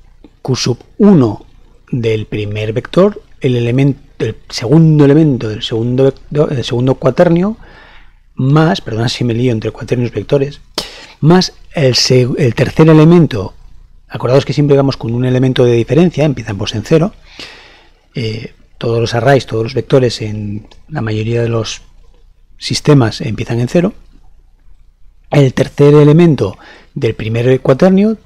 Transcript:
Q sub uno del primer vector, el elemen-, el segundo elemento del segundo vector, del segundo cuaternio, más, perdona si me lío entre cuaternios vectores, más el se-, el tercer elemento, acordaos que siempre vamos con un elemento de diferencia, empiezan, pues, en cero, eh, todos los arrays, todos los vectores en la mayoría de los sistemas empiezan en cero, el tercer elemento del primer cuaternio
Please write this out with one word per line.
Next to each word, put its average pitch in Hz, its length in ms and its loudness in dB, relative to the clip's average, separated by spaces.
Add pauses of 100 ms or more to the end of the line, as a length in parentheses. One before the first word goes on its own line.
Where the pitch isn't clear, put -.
(420)
Q 131 140 -4
sub 120 220 -4 (220)
uno 147 460 2 (460)
del 113 360 -4
primer 107 460 -6
vector, 185 500 -2 (180)
el 127 140 -2
elemen-, 123 400 0 (240)
el 110 160 -6 (140)
segundo 151 560 2
elemento 139 440 2
del 107 140 -10
segundo 123 400 -2
vector, 143 500 -2
del 123 100 -4
segundo 127 320 -2
cuaternio, 175 640 0 (800)
más, 156 440 2
perdona 113 260 -6
si - 160 -6
me 120 100 -2
lío 120 200 0
entre 110 180 -4
cuaternios 120 400 -4
vectores, 135 480 -4 (640)
más 180 320 2 (200)
el 131 220 0
se-, 127 320 2 (100)
el 127 160 0
tercer 156 360 2
elemento, 156 640 4 (560)
acordaos 131 360 0
que - 60 -6
siempre 143 240 2
vamos 139 220 0
con 113 160 -8
un 120 100 -4
elemento 127 400 0
de 123 100 4
diferencia, 139 520 0
empiezan, 113 320 -4
pues, 104 180 -6
en 107 80 -6
cero, 165 300 0 (1000)
eh, 110 400 -10 (240)
todos 117 220 -4
los 113 140 -4
arrays, 120 320 2
todos 113 180 -4
los 117 100 -8
vectores 127 480 -2
en 107 460 -8 (220)
la 151 120 -8
mayoría 110 400 -4
de 117 80 -2
los 113 320 -6 (760)
sistemas 135 640 0
empiezan 117 380 -6
en 123 80 -2
cero, 175 260 -2 (1400)
el 135 220 2
tercer 143 400 2
elemento 147 640 4 (360)
del 123 220 -4
primer 120 460 0
cuaternio 190 640 2